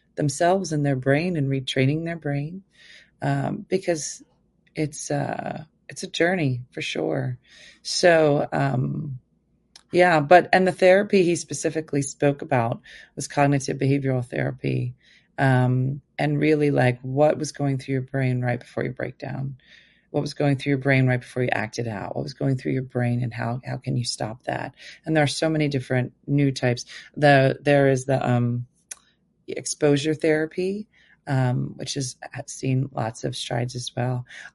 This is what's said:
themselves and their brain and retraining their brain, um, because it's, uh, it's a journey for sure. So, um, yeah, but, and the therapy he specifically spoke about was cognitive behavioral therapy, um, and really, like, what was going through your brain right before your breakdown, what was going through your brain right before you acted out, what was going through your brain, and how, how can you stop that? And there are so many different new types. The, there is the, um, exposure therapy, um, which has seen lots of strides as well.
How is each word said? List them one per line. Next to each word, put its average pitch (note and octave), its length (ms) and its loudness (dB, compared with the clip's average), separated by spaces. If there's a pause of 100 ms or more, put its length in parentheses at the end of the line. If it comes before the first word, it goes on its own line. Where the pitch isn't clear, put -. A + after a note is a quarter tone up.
(160)
themselves E3+ 580 0
and D3 120 0
their C#3 100 2
brain D3 420 2
and C#3 100 0
retraining C3+ 560 0
their E3 140 -8
brain, D3+ 460 -6 (580)
um, C#3 480 -2
because F3 540 -4 (520)
it's, D3+ 360 -6
uh, - 520 -6 (240)
it's - 160 -14
a F#3+ 40 -10
journey E3 640 0
for - 100 -12
sure. C#3 560 -4 (460)
So, D#3+ 680 4
um, C#3 680 -2 (720)
yeah, E3+ 300 6
but, E3 320 8
and F#3 120 6
the F#3 60 2
therapy F#3+ 520 6
he E3+ 120 2
specifically D#3 680 -4
spoke C#3+ 400 0
about A#2+ 400 0 (340)
was - 120 -10
cognitive C#3+ 500 0
behavioral C3+ 480 0
therapy, C3 720 -4 (420)
um, B2+ 640 2 (160)
and D3 220 0
really, D3+ 320 2
like, B2+ 300 2
what C#3 360 2
was D3 140 -8
going C#3 260 -2
through C3 160 -6
your C3 80 -2
brain B2+ 400 -2
right B2 180 -2
before - 240 -6
your C3+ 100 -4
breakdown, C3+ 640 -8 (540)
what D3 100 -2
was C#3+ 120 -6
going C#3+ 240 2
through C#3+ 140 -2
your C#3 60 2
brain C3 300 2
right B2+ 140 0
before - 220 -6
you B2 80 -2
acted A2 360 -4
out, F#2+ 280 -8
what C#3 80 -4
was D3 100 -10
going C3+ 240 -2
through C#3+ 160 -4
your C3 100 -2
brain, B2 400 -2
and A#2+ 100 -6
how, A#2 320 -6
how B2+ 120 -8
can C3+ 180 -6
you B2 80 -2
stop A2+ 400 -8
that? - 320 -6 (300)
And D#3+ 100 0
there D#3 80 4
are C#3 40 2
so D#3+ 220 -2
many D3+ 180 0
different C3 460 -2 (140)
new C#3+ 240 2
types. B2 340 -2 (300)
The, C#3 460 6
there C#3+ 260 4
is C3 180 2
the, C3+ 200 0
um, A#2+ 420 0 (800)
exposure C#3+ 680 0
therapy, E3 720 -2 (400)
um, C3 480 0
which - 200 -10
has C3 200 -6 (320)
seen C3 460 -2
lots A#2 320 -6
of B2+ 100 -4
strides B2 400 -6
as A#2+ 200 -12
well. B2 300 -4 (300)